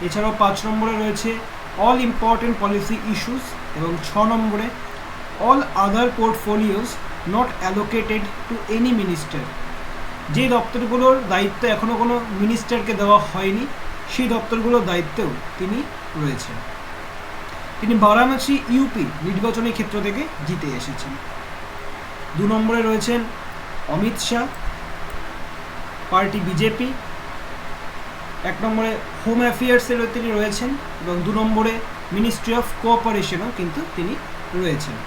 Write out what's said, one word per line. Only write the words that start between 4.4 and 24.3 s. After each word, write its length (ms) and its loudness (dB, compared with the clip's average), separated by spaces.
All 140 8
Other 220 4
Portfolios 680 2
Not 140 4
Allocated 540 0
to 60 -4
Any 240 4
Minister, 420 -2
যে 100 4
দপ্তরগুলোর 600 4
দায়িত্ব 300 0
এখনও 280 0
কোনো 120 4
মিনিস্টারকে 600 0
দেওয়া 180 8
হয়নি, 340 0
সেই 220 2
দপ্তরগুলোর 560 4
দায়িত্বেও 400 0
তিনি 200 -2
রয়েছেন। 340 -2
তিনি 140 2
বারাণসী 500 6
ইউপি 300 4
নির্বাচনী 480 0
ক্ষেত্র 200 -2
থেকে 160 -2
জিতে 220 -2
এসেছেন। 340 -6
দু 160 0
নম্বরে 320 2
রয়েছেন 360 2
অমিত 220 0
শাহ, 160 0